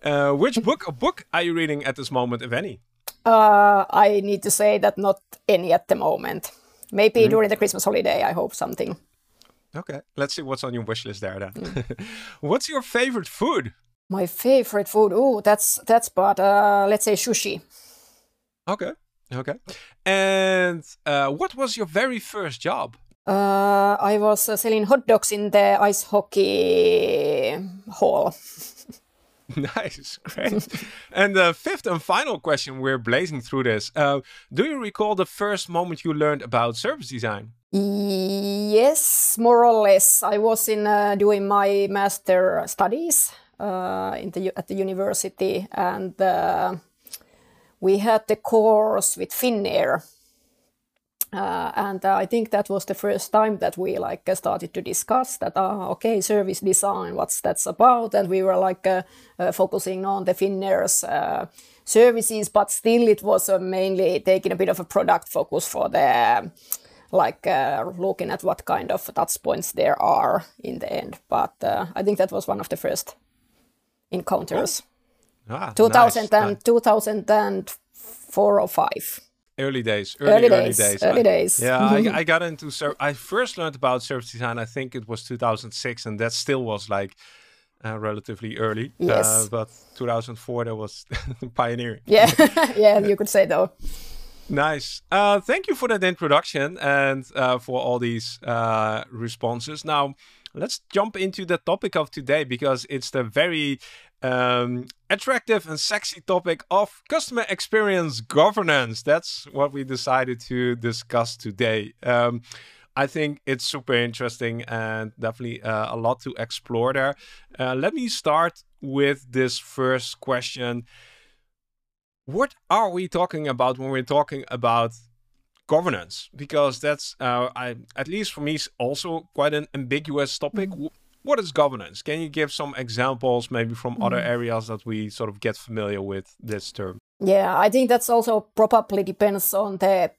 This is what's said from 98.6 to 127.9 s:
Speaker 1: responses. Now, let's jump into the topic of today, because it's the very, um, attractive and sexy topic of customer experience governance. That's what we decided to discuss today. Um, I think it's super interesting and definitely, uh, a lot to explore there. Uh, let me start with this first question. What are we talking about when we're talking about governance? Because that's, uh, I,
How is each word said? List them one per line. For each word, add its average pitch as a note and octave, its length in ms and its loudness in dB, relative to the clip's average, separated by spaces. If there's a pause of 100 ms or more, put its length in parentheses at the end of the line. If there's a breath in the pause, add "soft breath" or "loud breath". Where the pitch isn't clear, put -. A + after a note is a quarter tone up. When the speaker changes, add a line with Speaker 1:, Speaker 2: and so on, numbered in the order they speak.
Speaker 1:
responses. A#2 760 -8
Now, C#3+ 300 -2 (400 loud breath)
let's G3 260 -8 (120)
jump G#3 240 0
into F#3+ 300 -4
the E3+ 120 0
topic F#3 380 -4
of D3+ 140 -2
today, C#3+ 340 -2
because B2+ 440 -4
it's C3+ 220 -8
the C3 140 -4
very, D3 560 -2 (420 loud breath)
um, B2 640 0 (240)
attractive G#3+ 580 0
and D#3 100 -8
sexy - 420 -4
topic F3+ 500 -2
of G3 380 0
customer B3+ 400 -2
experience F#3 720 0
governance. D3 800 2
That's - 500 -2
what C#3 200 0
we C#3 120 -8
decided B2+ 640 -2
to B2 280 0
discuss A#2 600 -4
today. A2 560 -4 (100)
Um, A#2+ 400 0 (540 loud breath)
I C#3 120 0
think D3 380 -4
it's C3+ 180 -4
super C3+ 300 -4
interesting A#2 680 -4
and A2 560 -8
definitely, A#2 440 -8
uh, A2 320 -4
a - 20 -6
lot A#2 240 0
to C3 180 -10
explore A#2+ 540 -4
there. C3+ 220 0 (440 soft breath)
Uh, B2+ 160 -2
let D#3+ 200 -2
me B3 140 -4
start E3 540 -2 (180)
with C#3 520 0
this B2+ 260 0
first C3 640 -4
question. A#2+ 640 -6 (1400 soft breath)
What G#3+ 300 -4 (140)
are G3+ 220 2
we F3+ 180 -4
talking E3 380 -2
about B2+ 320 0
when C3 120 -6
we're C3 120 -2
talking C#3+ 460 -2
about A#2 440 0 (760)
governance? C#3 640 -2
Because C#3 460 -2
that's, D3 400 -4
uh, B2 340 -2
I, B2 220 -8 (180)